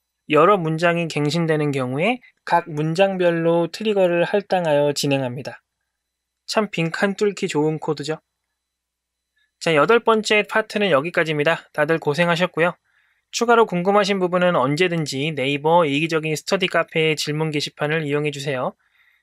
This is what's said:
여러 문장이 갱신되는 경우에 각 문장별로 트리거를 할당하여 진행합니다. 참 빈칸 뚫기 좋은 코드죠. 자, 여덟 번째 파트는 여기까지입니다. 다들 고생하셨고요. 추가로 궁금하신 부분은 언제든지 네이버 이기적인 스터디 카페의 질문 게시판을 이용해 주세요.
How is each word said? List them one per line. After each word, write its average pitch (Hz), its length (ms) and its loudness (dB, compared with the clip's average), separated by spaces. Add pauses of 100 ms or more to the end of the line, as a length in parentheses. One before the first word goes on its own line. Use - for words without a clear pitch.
(300)
여러 165 260 6
문장이 170 520 0
갱신되는 151 640 0
경우에 139 480 -2 (240)
각 170 260 0
문장별로 170 1000 0
트리거를 185 520 0
할당하여 170 680 0
진행합니다. 131 680 -4 (840)
참 208 240 -2
빈칸 180 460 -2
뚫기 202 320 -2
좋은 156 300 0
코드죠. 151 420 -6 (1400)
자, 165 160 0
여덟 165 240 4
번째 220 500 2
파트는 208 420 -2
여기까지입니다. 160 840 0
다들 151 260 0
고생하셨고요. 170 760 0 (580)
추가로 233 340 4
궁금하신 196 540 0
부분은 180 340 2
언제든지 151 800 0
네이버 143 500 2
이기적인 156 520 -2
스터디 185 320 -2
카페의 160 480 0
질문 156 340 -4
게시판을 151 560 -4
이용해 147 240 -2
주세요. 143 440 -6 (480)